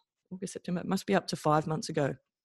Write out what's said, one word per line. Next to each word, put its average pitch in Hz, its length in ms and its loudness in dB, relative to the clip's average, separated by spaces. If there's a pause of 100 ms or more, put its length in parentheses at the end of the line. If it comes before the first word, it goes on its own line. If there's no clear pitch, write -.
(300)
August, 185 220 -10
September, 175 280 -4
it - 60 -8
must 190 200 -2
be 196 80 2
up 180 120 2
to 180 100 -4
five 156 300 4
months 156 220 -4
ago. 151 260 0 (300)